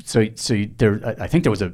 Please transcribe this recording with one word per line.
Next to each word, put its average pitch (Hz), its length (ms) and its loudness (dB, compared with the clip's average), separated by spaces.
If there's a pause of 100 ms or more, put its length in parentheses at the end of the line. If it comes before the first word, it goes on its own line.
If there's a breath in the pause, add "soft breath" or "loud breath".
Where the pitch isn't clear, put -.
so, 110 320 2
so - 180 -4
you, 104 240 0
there, 107 220 4 (200)
I, - 40 -6
I 90 40 -6
think 170 180 2
there 123 60 4
was 98 100 -2
a, 90 120 -2